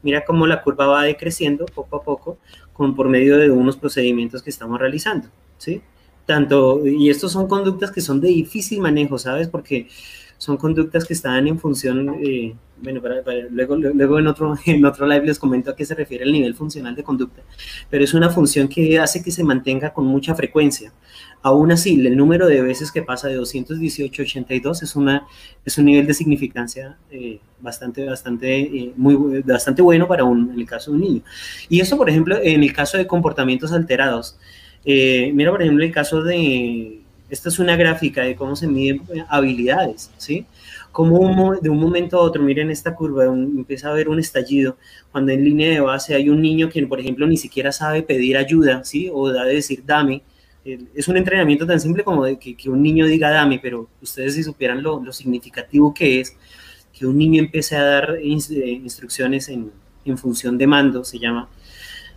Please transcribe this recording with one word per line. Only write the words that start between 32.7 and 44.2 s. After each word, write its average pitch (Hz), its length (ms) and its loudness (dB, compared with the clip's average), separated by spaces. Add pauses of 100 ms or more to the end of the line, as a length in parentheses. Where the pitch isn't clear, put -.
caso 147 240 -2
de 185 100 0
comportamientos 151 640 -2
alterados. 135 640 -2 (480)
Eh, 131 480 2
mira, 147 160 4
por 185 140 0
ejemplo, 151 200 4
el 165 80 -2
caso 156 300 -2
de... 123 800 -2 (260)
Esta 143 220 -10
es 170 80 -4
una 175 180 2
gráfica 165 460 -2
de 127 140 -4
cómo 139 200 -8
se 165 120 -6
miden, 139 340 -2 (100)
eh, 160 160 -10
habilidades, 135 880 -2
¿sí? 170 280 -8 (460)
Cómo 165 260 4
un 190 180 4
mo-, 190 200 2
de 156 160 -2
un 147 80 2
momento 175 400 0
a - 20 6
otro, 160 220 2
miren 143 260 0
esta 151 240 -6
curva, 139 340 0
un, 131 300 -2
empieza 135 300 -8
a 147 60 -4
haber 156 160 0
un 156 100 0
estallido, 135 580 -2 (340)